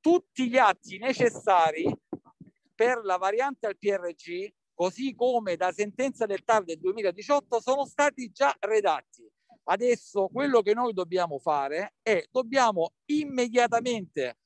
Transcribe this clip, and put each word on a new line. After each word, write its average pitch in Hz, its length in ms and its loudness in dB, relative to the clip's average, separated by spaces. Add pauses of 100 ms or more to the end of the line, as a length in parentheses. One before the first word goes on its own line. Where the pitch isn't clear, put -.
Tutti 320 480 0
gli 240 100 2
atti 196 400 0
necessari 185 920 0 (800)
per 240 300 0
la 190 120 -2
variante 226 500 -2
al 202 120 -6
P - 80 -6
R 180 280 -2
G, 180 380 -12 (220)
così 190 400 -4
come 226 420 0
da 180 160 -2
sentenza 220 540 -4
del 196 180 -4
tar 220 180 4
del 165 160 -12
duemiladiciotto, 208 840 -2
sono 262 260 -2
stati 262 440 -2
già - 300 0
redatti. 190 680 0 (380)
Adesso 202 640 0
quello 254 320 2
che 208 140 2
noi 240 180 -2
dobbiamo 175 460 -4
fare 151 640 -2
è, 190 280 2
dobbiamo 233 640 2 (140)
immediatamente 240 1400 0